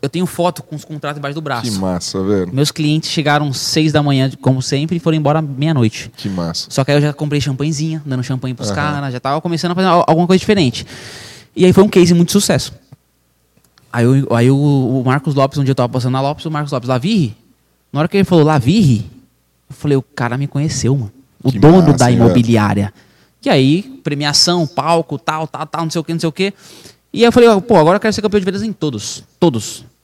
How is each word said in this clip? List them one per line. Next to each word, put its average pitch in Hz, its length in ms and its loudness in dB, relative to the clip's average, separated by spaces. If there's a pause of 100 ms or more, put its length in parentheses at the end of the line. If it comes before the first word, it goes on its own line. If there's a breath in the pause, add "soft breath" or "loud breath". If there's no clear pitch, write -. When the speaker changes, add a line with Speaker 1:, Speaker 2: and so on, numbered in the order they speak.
Speaker 1:
Eu 139 80 -6
tenho 180 180 -4
foto 175 340 -4
com - 140 -14
os 143 100 -14
contratos 147 320 -10
embaixo 143 180 -8
do 160 60 -10
braço. 131 220 -6
Speaker 2:
Que 120 80 -4
massa, 95 520 -4
velho. 95 300 -2
Speaker 1:
Meus 143 180 -2
clientes 156 380 -4
chegaram 147 420 0
seis 156 400 -2
da 147 120 2
manhã, 135 260 0 (120)
como 131 200 2
sempre, 151 360 -4
e - 20 -2
foram 165 180 0
embora 151 240 0
meia-noite. 139 720 -2
Speaker 2:
Que - 140 -8
massa. 85 400 -6
Speaker 1:
Só 135 160 -2
que 143 60 -2
aí 143 60 4
eu 147 40 4
já 147 120 0
comprei 147 280 -4
champanhezinha, 151 640 -4
dando 127 180 -4
champanhe 127 300 -6
pros 113 160 -8
Speaker 2:
Aham. 98 60 -4
Speaker 1:
caras, 143 380 -4
já 123 60 -8
tava 143 220 -4
começando 170 300 -4
a 175 40 -4
fazer 190 120 0
al-, 175 200 4
alguma 165 200 2
coisa 185 120 4
diferente. 180 460 0 (680 loud breath)
E 180 100 4
aí 180 80 6
foi 190 100 6
um 214 60 4
case 175 240 6
muito 170 140 4
de - 60 -6
sucesso. 202 400 0 (1160)
Aí 117 140 0
eu, 135 300 2
aí 120 160 4
o, 139 40 4
o 135 480 0
Marcos 135 300 -2
Lopes, 135 240 0
um 143 60 0
dia 131 80 0
eu 131 40 0
tava 123 140 0
passando 127 240 -2
na 131 80 -2
Lopes, 143 240 -6
o 160 60 -8
Marcos 147 200 -6
Lopes, 123 160 -6
"Lavirri?" 131 480 0 (560)
Na 135 100 -4
hora 170 60 0
que 196 100 -2
ele 196 60 4
falou, 175 220 4
"Lavirri?", 139 640 2 (600)
eu 139 60 -20
falei, 143 220 -2
"O 131 60 -2
cara 120 340 -6
me 139 100 -4
conheceu, 139 480 -2
mano. 113 160 -6 (300)
O 131 100 0
Speaker 2:
Que 117 60 -4
Speaker 1:
dono 165 240 6
Speaker 2:
massa, 160 120 4
Speaker 1:
da 123 180 4
Speaker 2:
hein, 120 60 2
velho? 117 100 6
Speaker 1:
imobiliária." 104 680 2 (500 soft breath)
E 277 60 -2
aí, 151 540 2
premiação, 147 640 0
palco, 151 500 -2
tal, 156 300 -6
tal, 151 180 -10
tal, 156 200 -6
não 156 40 -4
sei 165 120 -4
o - 20 -6
quê, 165 100 -6
não 170 60 -4
sei 165 100 -2
o - 20 -6
quê. 196 220 -4 (640 loud breath)
E 208 40 2
aí 233 40 6
eu 240 60 6
falei, 233 180 8
"Ó, 208 100 4
pô, 202 180 2
agora 160 180 4
eu 208 40 0
quero 220 140 -2
ser 208 80 -6
campeão 208 180 0
de 185 60 -4
vendas 196 160 -4
em 220 100 -6
todos, - 520 -8 (160)
todos." 123 440 0 (200)